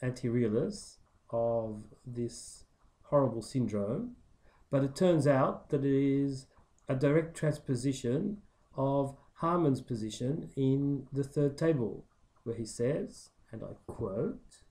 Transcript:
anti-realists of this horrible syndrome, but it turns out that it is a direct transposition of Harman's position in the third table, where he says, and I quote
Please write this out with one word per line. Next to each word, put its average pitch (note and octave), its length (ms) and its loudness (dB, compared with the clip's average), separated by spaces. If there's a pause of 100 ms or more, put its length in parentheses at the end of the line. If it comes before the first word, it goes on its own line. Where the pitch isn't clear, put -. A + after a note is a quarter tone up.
anti-realists B2 960 0 (300)
of A#2 640 -2 (100)
this A#2+ 600 -8 (380)
horrible B2 380 2
syndrome, A#2 760 -2 (520)
but C#3 140 2
it C#3 120 -2
turns F3 300 4
out - 440 2
that C#3 160 0
it C#3 80 2
is C#3 540 2 (420)
a C3+ 80 0
direct D3 400 2
transposition C#3 1040 -2 (340)
of C3+ 420 0 (180)
Harman's E3 460 2
position B2 760 -4
in C#3 560 2
the C3+ 100 -2
third C#3+ 340 0
table, D#3 480 0 (380)
where A2+ 120 -6
he A2 100 -6
says, - 640 -4 (200)
and A2 140 -12
I - 120 -12 (120)
quote A#2+ 840 -6